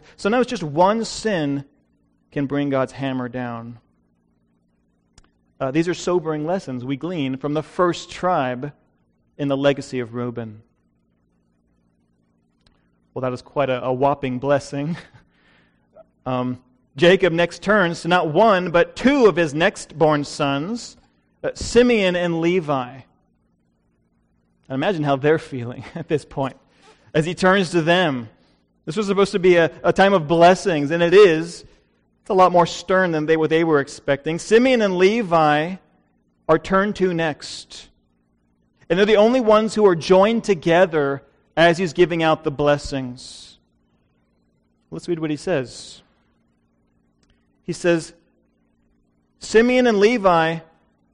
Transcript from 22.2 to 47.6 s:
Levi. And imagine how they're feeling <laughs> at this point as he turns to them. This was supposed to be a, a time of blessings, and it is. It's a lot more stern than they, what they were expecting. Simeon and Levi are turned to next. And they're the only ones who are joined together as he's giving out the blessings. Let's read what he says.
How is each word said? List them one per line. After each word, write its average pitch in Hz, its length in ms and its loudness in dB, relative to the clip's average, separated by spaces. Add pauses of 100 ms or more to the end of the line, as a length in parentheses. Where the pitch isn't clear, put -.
Levi. 147 500 -2
And 131 120 -20 (1600)
imagine 151 340 -4
how 139 140 0
they're 151 220 2
feeling 123 520 -12
<laughs> - 40 -18
at 165 140 -12
this 147 180 -4
point 135 320 -10 (560)
as 143 100 0
he 170 100 -6
turns 185 360 2
to 175 100 0
them. 156 480 0 (560)
This 160 120 -8
was 208 100 -2
supposed 196 260 0
to 208 60 0
be 175 180 4
a, 165 160 2 (100)
a 170 120 2
time 196 180 4
of 160 160 0
blessings, 170 600 4
and 170 120 0
it 170 120 2
is. 170 500 4 (680)
It's - 0 -
a 208 40 -2
lot 185 180 6
more 170 140 4
stern 185 460 -2
than 156 140 -2
they, 160 100 2
what 156 140 0
they 160 140 2
were 151 160 2
expecting. 143 580 -6
Simeon 240 440 2
and 190 160 -2
Levi 175 800 2 (720)
are 160 100 4
turned 190 380 -2
to 185 180 0
next. - 760 -8 (1000)
And 170 80 0
they're 202 100 2
the 214 100 4
only 233 240 6
ones 214 340 2
who 214 120 4
are 180 100 4
joined 196 480 4
together 165 760 0 (340)
as 165 220 4
he's 180 140 -4
giving 170 300 2
out 160 220 0
the 156 60 -4
blessings. 135 1080 -4 (1300)
Let's 160 180 -14
read 170 100 -4
what 156 120 -4
he 151 60 -4
says. - 680 -8 (1600)